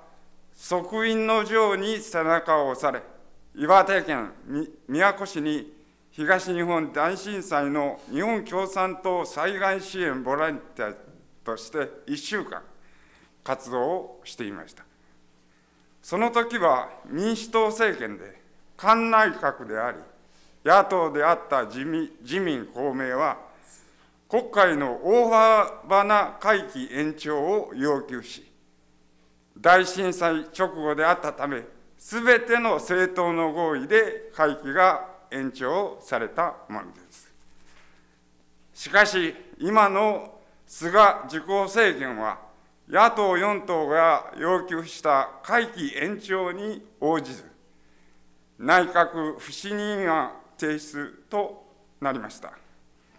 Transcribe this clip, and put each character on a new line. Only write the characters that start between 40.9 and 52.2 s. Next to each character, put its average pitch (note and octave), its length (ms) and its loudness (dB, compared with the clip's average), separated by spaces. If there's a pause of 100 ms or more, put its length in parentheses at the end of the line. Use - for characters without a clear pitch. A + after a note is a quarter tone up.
自 D3+ 160 -8
公 G3 240 0
政 G#3+ 300 4
権 B2+ 220 -6
は、 G#2+ 220 -4 (480)
野 G#3+ 240 6
党 G3 260 2
四 G3+ 240 0
党 E3 240 -2
が D#3 500 2
要 F3 300 -2
求 E3 180 -6
し - 160 -16
た C#3 300 2 (140)
会 A#3 240 0
期 F3 260 -8
延 G3 260 -6
長 F#3+ 300 -4
に G#3 340 -10 (160)
応 D#3 200 0
じ C3 120 -12
ず、 G2+ 120 -16 (1120)
内 E3+ 280 4
閣 E3 520 0
不 - 140 -16
信 G3+ 240 -8
任 G#3 340 -4
案 D#3 220 0 (260)
提 D3+ 200 -4
出 D3 500 -12
と - 380 -6 (340)
な C#3 100 -2
り C3 80 -6
ま G#2+ 120 -10